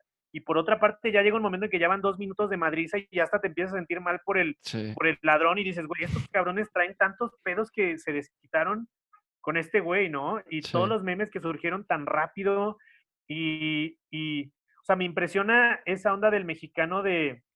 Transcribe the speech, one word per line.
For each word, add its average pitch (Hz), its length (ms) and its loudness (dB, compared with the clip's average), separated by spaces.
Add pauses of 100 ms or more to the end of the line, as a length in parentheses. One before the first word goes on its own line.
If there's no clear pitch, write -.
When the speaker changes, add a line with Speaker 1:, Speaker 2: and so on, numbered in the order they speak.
(340)
Speaker 1:
Y 156 80 -10
por 156 160 0
otra 165 220 2
parte, 214 320 0
ya 202 100 4
llega 208 140 4
un 220 80 -2
momento 196 220 -2
en 214 60 -6
que 185 80 0
ya 170 100 4
van 190 120 0
dos 190 160 0
minutos 196 320 -4
de 190 80 -2
madriza 165 400 -2
y 202 140 -8
ya 175 120 2
hasta 202 180 -2
te 196 60 -2
empiezas 170 260 -4
a 196 40 -2
sentir 170 220 -6
mal 175 260 -2
por 196 120 0
el, 165 240 2
Speaker 2:
Sí. 107 320 -6
Speaker 1:
por 156 140 0
el 156 140 2
ladrón 156 360 4
y 208 60 0
dices, 175 220 -4
"Güey, 160 180 2
estos 156 260 -4
cabrones 190 420 0
traen 180 260 0
tantos 196 460 0
pedos 196 280 -4
que 175 260 0
se 156 160 -6
desquitaron 170 760 -2 (540)
con 156 160 0
este 165 240 0
güey", 180 280 2
¿no? 151 400 -4
Y 156 120 -4
todos 175 260 0
Speaker 2:
Sí. 220 60 0
Speaker 1:
los 208 100 -2
memes 190 280 -2
que 180 100 -6
surgieron 170 440 -4
tan 156 200 -2
rápido 196 720 -2 (500)
y, 156 680 -2 (140)
y, 151 360 -6 (340)
o - 40 -20
sea, 196 100 4
me 185 100 0
impresiona 196 800 2
esa 190 280 0
onda 208 180 4
del 202 140 2
mexicano 165 580 -4
de 160 400 0 (120)